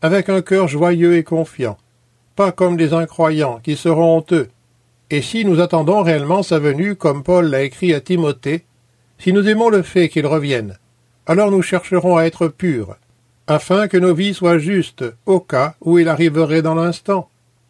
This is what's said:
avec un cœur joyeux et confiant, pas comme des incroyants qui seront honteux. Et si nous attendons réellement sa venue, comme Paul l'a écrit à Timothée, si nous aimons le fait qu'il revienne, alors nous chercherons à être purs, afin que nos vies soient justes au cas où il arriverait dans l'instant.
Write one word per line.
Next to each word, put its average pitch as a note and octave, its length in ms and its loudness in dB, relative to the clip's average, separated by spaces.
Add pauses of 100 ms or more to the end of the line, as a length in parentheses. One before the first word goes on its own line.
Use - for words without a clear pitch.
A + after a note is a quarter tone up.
avec F3+ 280 0
un F#3+ 140 0
cœur F#3+ 260 0
joyeux E3+ 480 2
et D#3+ 80 0
confiant, D3 520 -6 (600)
pas G3 160 0
comme F3+ 240 0
des E3 180 0
incroyants D#3 680 -2
qui D3 140 -4
seront E3 400 2
honteux. D#3+ 320 -2 (600)
Et D3 120 -2
si A3+ 220 -4
nous F3 160 2
attendons F3 420 0
réellement E3 400 0
sa E3+ 160 -2
venue, D3+ 360 -2
comme C#3+ 280 -2
Paul F3 240 2
l'a C3+ 160 0
écrit D#3 320 -2
à C#3 60 -4
Timothée, D#3 640 -4 (540)
si F#3 140 0
nous G3+ 160 2
aimons A3 220 2
le G3+ 120 4
fait E3+ 260 0
qu'il D3+ 180 -2
revienne, C3+ 520 -4 (480)
alors G3+ 240 2
nous F#3+ 120 2
chercherons F3+ 540 0
à E3 80 4
être E3 220 -2
purs, C3 500 -6 (520)
afin F#3 400 0
que G3 80 0
nos F3+ 180 2
vies F#3+ 200 -2
soient E3+ 240 2
justes E3 460 -4 (220)
au F#3+ 140 2
cas C#3+ 400 -2
où E3+ 180 2
il E3 100 4
arriverait D#3+ 540 0
dans D#3+ 140 -2
l'instant. F3 520 -2 (420)